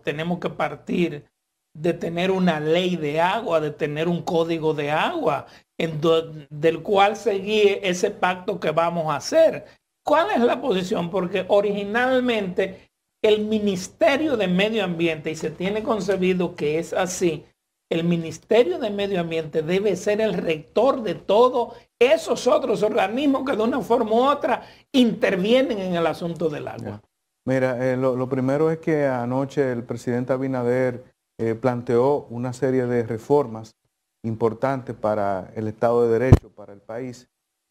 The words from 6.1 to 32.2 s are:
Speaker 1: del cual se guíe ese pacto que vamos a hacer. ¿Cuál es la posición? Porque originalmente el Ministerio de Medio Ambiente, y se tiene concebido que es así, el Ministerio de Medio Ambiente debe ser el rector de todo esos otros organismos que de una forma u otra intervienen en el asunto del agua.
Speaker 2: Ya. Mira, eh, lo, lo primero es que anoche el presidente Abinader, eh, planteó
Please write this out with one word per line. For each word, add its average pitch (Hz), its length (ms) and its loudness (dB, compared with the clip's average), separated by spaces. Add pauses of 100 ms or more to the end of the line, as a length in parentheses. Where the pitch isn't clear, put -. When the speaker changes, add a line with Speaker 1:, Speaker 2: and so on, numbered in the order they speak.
Speaker 1:
del 160 320 0
cual 202 360 2
se 208 160 -2
guíe 196 540 2
ese 180 220 0
pacto 185 500 -4
que 165 120 -2
vamos 165 420 0
a 139 40 -2
hacer. 277 460 2 (400)
¿Cuál 339 280 2
es 311 100 2
la 254 180 2
posición? 185 520 -2
Porque 185 380 -2
originalmente 208 1400 0 (340)
el 214 220 4
Ministerio 220 880 0
de 202 120 0
Medio 202 360 2
Ambiente, 165 460 -2
y 156 60 -6
se 160 160 -6
tiene 202 320 -4
concebido 185 720 0
que 226 240 -2
es - 140 -6
así, 180 520 -2 (440)
el 170 140 -2
Ministerio 175 760 2
de 233 100 -2
Medio 202 320 -2
Ambiente 160 400 -4
debe 185 340 0
ser 208 240 -2
el 214 140 0
rector 196 720 0
de 185 120 -4
todo 240 580 2 (240)
esos 269 480 2
otros 240 380 2
organismos 254 680 0
que 254 60 0
de 214 80 0
una 262 160 0
forma 220 320 0
u 233 140 4
otra 277 380 0 (280)
intervienen 220 880 2
en 185 160 -2
el 170 100 2
asunto 160 440 -2
del 135 180 -8
agua. 110 180 -10
Speaker 2:
Ya. 104 160 -10 (440)
Mira, 127 420 0
eh, 127 80 0
lo, 127 220 0
lo 127 100 -2
primero 135 440 0
es 160 80 -4
que 156 260 0
anoche 131 680 -2
el 117 140 -6
presidente 123 480 -4
Abinader, 127 680 -2 (380)
eh, 113 160 -2
planteó 123 760 0